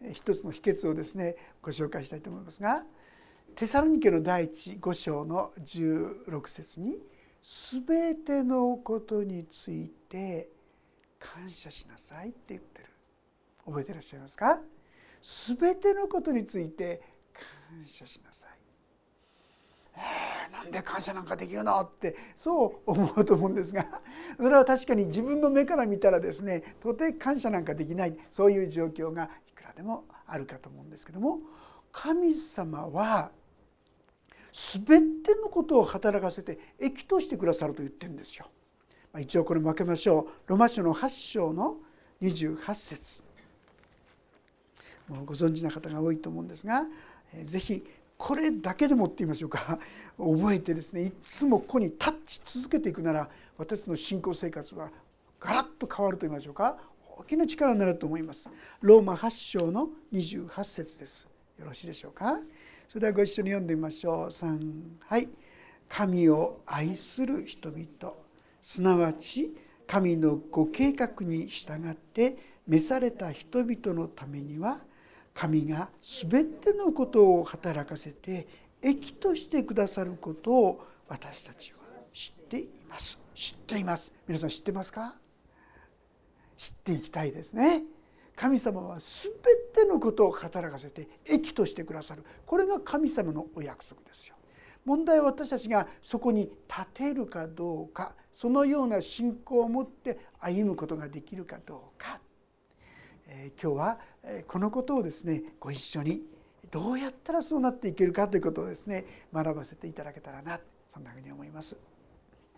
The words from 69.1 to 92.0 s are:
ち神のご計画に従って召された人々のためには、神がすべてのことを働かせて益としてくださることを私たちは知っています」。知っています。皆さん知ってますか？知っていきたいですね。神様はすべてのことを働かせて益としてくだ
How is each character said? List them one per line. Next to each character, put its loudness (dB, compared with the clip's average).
ち -4
神 2
の 4
ご 0
計 2
画 -2
に -4
従 -10
っ -8
て 0
召 6
さ 0
れ 2
た -6
人 -2
々 -2
の -4
た -16
め -10
に -10
は、 -4
神 2
が -4
す -8
べ 4
て 2
の 2
こ 0
と 8
を 0
働 -6
か -10
せ -14
て -8
益 0
と 0
し -6
て 0
く -6
だ 2
さ -4
る -8
こ -8
と -2
を 6
私 -12
た -18
ち -18
は -20
知 -10
っ -20
て -8
い -12
ま -14
す」。 -4
知 -4
っ -20
て -4
い -4
ま -2
す。 -12
皆 -2
さ -4
ん -4
知 -6
っ -16
て -2
ま -6
す -12
か？ -10
知 -4
っ -16
て -4
い -2
き -12
た -4
い -4
で -10
す -18
ね。 4
神 4
様 -2
は -10
す -4
べ 6
て 8
の 4
こ 2
と 6
を 2
働 -8
か -14
せ -16
て -16
益 2
と 2
し -4
て -8
く -10
だ -10